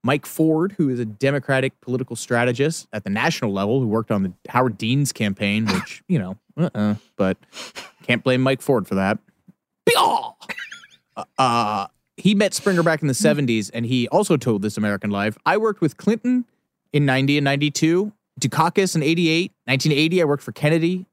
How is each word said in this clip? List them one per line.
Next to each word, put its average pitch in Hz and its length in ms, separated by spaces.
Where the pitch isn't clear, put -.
Mike 151 220
Ford, 160 500
who 143 140
is 123 100
a 120 60
Democratic 131 720
political 123 340
strategist 123 800
at 107 120
the 98 60
national 117 420
level, 101 280
who 120 80
worked 110 240
on 101 100
the 90 100
Howard 123 280
Dean's 127 340
campaign, 104 540
which, 95 380
<laughs> - 40
you 175 120
know, 92 160
uh-uh, 104 380
but 95 200
can't 120 200
blame 127 200
Mike 131 200
Ford 113 240
for - 100
that. 98 220
Uh, - 80
uh, 113 480
he 208 180
met 202 200
Springer 180 280
back 160 200
in 156 60
the 131 60
seventies, 135 560
and 117 160
he 123 220
also 190 280
told 113 260
This 104 140
American 104 340
Life, 101 260
"I 180 100
worked 214 240
with 156 160
Clinton 240 480
in 147 120
ninety 135 340
and 147 60
ninety-two, 151 680
Dukakis 165 540
in 160 80
eighty-eight, 165 500
nineteen 135 260
eighty, 165 280
I 165 40
worked 143 180
for 117 100
Kennedy 165 600